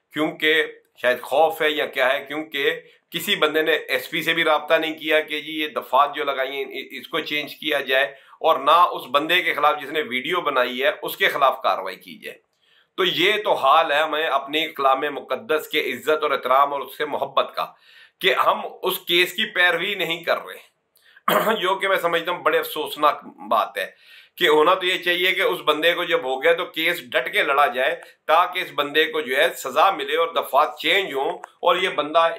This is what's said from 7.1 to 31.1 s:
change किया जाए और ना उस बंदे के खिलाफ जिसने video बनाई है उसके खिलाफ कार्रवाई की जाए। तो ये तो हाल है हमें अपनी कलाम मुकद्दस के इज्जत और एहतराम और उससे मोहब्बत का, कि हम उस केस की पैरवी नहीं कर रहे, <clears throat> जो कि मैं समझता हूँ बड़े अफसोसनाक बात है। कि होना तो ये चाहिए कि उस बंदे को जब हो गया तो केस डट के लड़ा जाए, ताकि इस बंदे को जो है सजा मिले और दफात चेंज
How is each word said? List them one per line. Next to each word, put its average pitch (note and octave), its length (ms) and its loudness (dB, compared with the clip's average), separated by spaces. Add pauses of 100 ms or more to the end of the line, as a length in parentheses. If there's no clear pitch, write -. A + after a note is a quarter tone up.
change D3 340 -4
किया D3 260 -2
जाए C3+ 340 0 (280)
और D3+ 200 2
ना D#3+ 220 6
उस - 260 -2
बंदे D#3+ 320 2
के E3 120 0
खिलाफ D3 260 2
जिसने C#3+ 220 -4
video B2+ 380 -4
बनाई B2+ 380 0
है C#3+ 140 2
उसके E3+ 360 -2
खिलाफ C#3 360 2
कार्रवाई F#2+ 320 -2
की E2 280 -20
जाए। - 140 -14 (600)
तो F#3+ 60 0
ये F3+ 340 2
तो G#3 160 0
हाल D3 380 4
है C#3+ 100 4
हमें D3+ 240 -2
अपनी C#3+ 460 -2
कलाम C#3 360 2
मुकद्दस C3+ 640 -4
के D#3 80 0 (100)
इज्जत C3 340 -2
और C#3+ 80 0
एहतराम C3+ 400 2
और C#3 80 -4
उससे C#3 260 -8
मोहब्बत B2 500 -4
का, E2 180 -4 (460)
कि F#3 120 2
हम G3+ 320 0
उस - 340 -4
केस F3 340 0
की A3 120 -4
पैरवी F3+ 500 0
नहीं E3 300 -4
कर A#2 140 0
रहे, F#2+ 200 -14 (720)
<clears throat> F#3 240 2
जो F3+ 220 0
कि F#3+ 120 -2
मैं F#3 100 2
समझता E3+ 340 -2
हूँ F3 100 -8
बड़े D#3 160 2
अफसोसनाक D3 640 -2 (280)
बात A2 300 0
है। F#2 160 -6 (440)
कि F3 80 2
होना D#3 280 6
तो F3+ 120 -2
ये F#3 120 0
चाहिए F3+ 340 0
कि F#3 100 -2
उस F3 180 0
बंदे D3+ 340 2
को E3+ 100 -2
जब E3 200 0
हो C3 140 -2
गया D#3 160 4
तो F3 100 -4
केस E3+ 440 -2
डट E3 240 -2
के G3 100 2
लड़ा C#3+ 240 4
जाए, C3 280 0 (340)
ताकि F3 320 2
इस D#3+ 100 -6
बंदे C#3+ 340 0
को D#3 180 -2
जो B2+ 140 -4
है D#3 180 4
सजा D3+ 380 2
मिले D3 240 -4
और E3 160 0
दफात C#3+ 480 0
चेंज E3+ 340 0